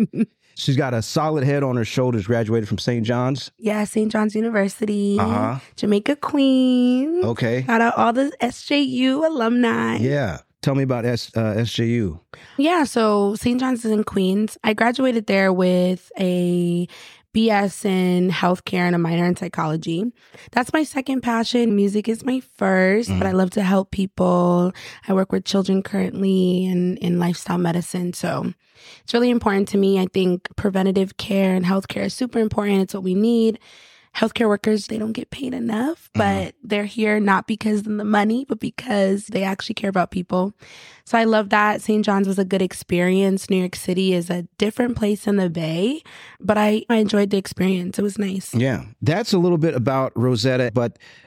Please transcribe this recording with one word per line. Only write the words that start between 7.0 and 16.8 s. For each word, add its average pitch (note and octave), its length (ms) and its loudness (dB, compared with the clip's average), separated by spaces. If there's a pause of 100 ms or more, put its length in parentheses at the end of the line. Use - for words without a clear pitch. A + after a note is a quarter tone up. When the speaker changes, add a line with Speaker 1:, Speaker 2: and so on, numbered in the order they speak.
Speaker 2:
Okay. A#2+ 400 0
Speaker 1:
Shout A#3 160 2
out A#3 160 0
all A#3 160 2
the C#4 260 0
S - 260 -4
J C#4+ 160 2
U C4 460 2
alumni. A#3 720 0
Speaker 2:
Yeah. C3 420 0 (220)
Tell C#3 140 2
me C#3 80 2
about B2 220 0
S-, A#2+ 300 -2
uh, A2 220 0
S A#2 160 -2
J A#2+ 140 0
U. G#2+ 340 -2 (360)
Speaker 1:
Yeah, D#4 280 2
so G#3 500 2
Saint B3 240 0
John's B3+ 240 -2
is A3 80 -2
in G#3+ 140 2
Queens. G3 580 0
I A3 100 2
graduated A#3 540 0
there G3 240 4
with F3+ 680 2
a F3 720 0 (460)